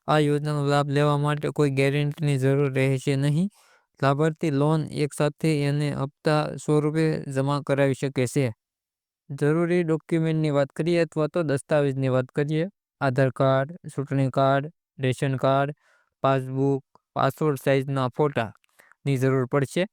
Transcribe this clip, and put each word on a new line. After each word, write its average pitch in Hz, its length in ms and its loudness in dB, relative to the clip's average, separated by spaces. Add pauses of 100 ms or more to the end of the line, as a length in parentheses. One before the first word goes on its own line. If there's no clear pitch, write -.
આ 151 100 2
યોજનાનો 147 480 0
લાભ 143 240 2
લેવા 147 280 2
માટે 147 320 -2
કોઈ 147 200 0
ગેરંટીની 143 680 0
જરૂર 135 360 2
રહેશે 135 420 0
નહીં. 147 340 0 (540)
લાભાર્થી 151 460 0
લોન 151 420 0
એક 143 220 -4
સાથે 151 500 0
એને 143 280 0
હપ્તા 151 640 -2 (100)
સ્વરૂપે 151 560 0
જમા 139 440 -2
કરાવી 139 280 2
શકે 131 340 -2
છે. 123 260 -2 (760)
જરૂરી 165 540 0
ડોક્યુમેન્ટની 160 680 0
વાત 143 180 2
કરીએ 170 340 -2
અથવા 156 260 -4
તો 170 160 -2
દસ્તાવેજની 139 680 0
વાત 127 160 0
કરીએ. 156 420 -2 (340)
આધાર 135 280 2
કાર્ડ, 135 420 0 (240)
ચૂંટણી 135 340 -2
કાર્ડ, 139 420 0 (280)
રેશન 131 360 -2
કાર્ડ, 139 400 0 (460)
પાસબુક, 135 800 -2 (120)
પાસપોર્ટ 139 520 0
સાઇઝના 135 420 0
ફોટાની - 1120 -4
જરૂર 131 280 2
પડશે. 143 480 -2